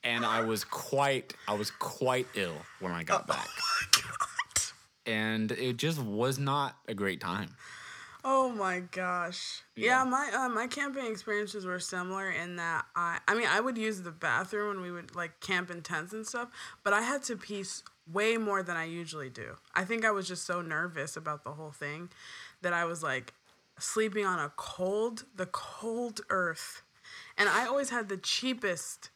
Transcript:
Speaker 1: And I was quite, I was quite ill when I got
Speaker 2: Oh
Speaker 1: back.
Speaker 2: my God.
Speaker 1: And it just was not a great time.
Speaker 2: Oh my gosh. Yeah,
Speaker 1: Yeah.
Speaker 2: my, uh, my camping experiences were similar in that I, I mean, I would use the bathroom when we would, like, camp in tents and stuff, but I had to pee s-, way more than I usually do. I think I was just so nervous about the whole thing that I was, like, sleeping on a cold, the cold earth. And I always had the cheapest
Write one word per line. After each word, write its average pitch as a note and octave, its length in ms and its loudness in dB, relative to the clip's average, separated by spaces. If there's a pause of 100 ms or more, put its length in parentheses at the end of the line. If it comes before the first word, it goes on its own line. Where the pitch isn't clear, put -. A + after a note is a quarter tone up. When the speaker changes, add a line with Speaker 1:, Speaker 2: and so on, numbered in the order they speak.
Speaker 1:
And A#2 200 2
I A2+ 180 4
was A2 220 2
quite, - 680 2 (140)
I G#2+ 60 2
was G#2 160 0
quite B2+ 640 0
ill F2 340 -2 (100)
when F#2 140 -2
I E2+ 100 -2
got - 260 2
Speaker 2:
Oh - 0 -
Speaker 1:
back. - 200 0 (100)
Speaker 2:
my - 440 4
God. - 720 -2 (340)
Speaker 1:
And A2 460 2
it B2 240 0
just D3+ 240 0
was A#2+ 380 2
not C#3 380 2 (100)
a A2+ 80 -4
great G2 260 0
time. F#2+ 360 -2 (680)
Speaker 2:
Oh C4 260 6
my F#3+ 300 0
gosh. F3+ 840 -4 (140)
Yeah, A#3+ 260 6
Speaker 1:
Yeah. - 20 6
Speaker 2:
my, C4 280 2
uh, B3+ 160 2
my A#3 180 0
camping C4+ 400 -2
experiences G#3 580 -2
were F3+ 140 -2
similar F#3 520 -4
in F3 260 -4
that E3 300 -2 (100)
I, E3+ 320 0
I G#3 60 6
mean, A3+ 120 4
I F3 140 6
would B3 180 0
use A3 240 0
the F3 80 -8
bathroom E3+ 580 0
when G3 120 -4
we F3+ 100 -6
would, F3 240 -10
like, E3+ 260 -6
camp F3+ 300 0
in E3+ 120 -8
tents E3+ 300 -4
and A3 140 -6
stuff, A#3+ 220 -4 (340)
but G3+ 100 4
I G#3+ 100 6
had C4+ 220 0
to A#3+ 120 -2
pee G3 240 -6
s-, - 220 -8 (280)
way G#3+ 260 4
more G3+ 260 2
than F3 140 -2
I D#3+ 80 0
usually D#3+ 460 -6
do. - 260 -10 (180)
I F#3+ 100 4
think A3 200 0
I A3 60 8
was G3 160 2
just F3 180 -6
so F3+ 180 0
nervous D#3+ 540 -2
about D3+ 280 -6
the C#3 80 -6
whole D3+ 180 -10
thing D3+ 400 -6 (520)
that F3+ 100 2
I E3+ 140 2
was, E3 160 -4
like, C3 320 -2 (440)
sleeping G#3+ 480 2
on F3+ 140 2
a D3 160 -2
cold, G#3+ 680 0 (120)
the F#3 100 -2
cold A3+ 840 -4
earth. F3 540 0 (540)
And G3+ 120 6
I G#3+ 180 4
always C4 240 2
had A#3 180 -2
the G3 80 -2
cheapest G#3 1000 -2